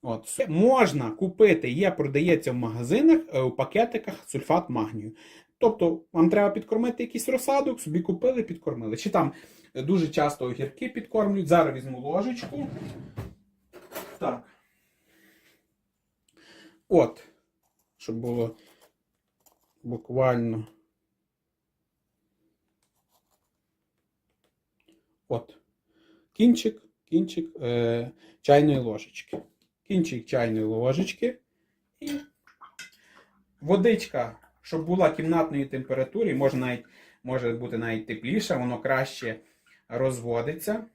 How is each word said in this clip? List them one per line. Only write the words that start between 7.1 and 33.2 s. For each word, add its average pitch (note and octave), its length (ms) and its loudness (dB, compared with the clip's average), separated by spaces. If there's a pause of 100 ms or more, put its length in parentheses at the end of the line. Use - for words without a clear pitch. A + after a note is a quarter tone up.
розсадок, C4+ 520 0
собі D#3+ 200 -2
купили, A#3 420 0
підкормили. A#2 540 -6
Чи - 140 -6
там, E3 220 0 (420)
е, C3 80 -8
дуже E3 260 2
часто D3 380 -2
огірки - 420 -8
підкормлюють. G3+ 600 -2
Зараз D#3+ 260 4
візьму C3 260 -10
ложечку. A#3+ 680 -4 (1500)
Так. - 260 -6 (2500)
От. C#3+ 360 2 (720)
Щоб A2+ 200 -8
було A#2 400 -4 (1300)
буквально. A#2+ 840 -2 (4000)
От. - 300 -6 (720)
Кінчик, A3+ 500 2 (220)
кінчик, E3+ 580 -2
е, A#2+ 480 0 (320)
чайної C#3+ 360 6
ложечки. - 640 -8 (460)
Кінчик E3 380 -2
чайної A2+ 380 0
ложечки. C3+ 760 -2 (600)
І C#4+ 100 -10 (1500)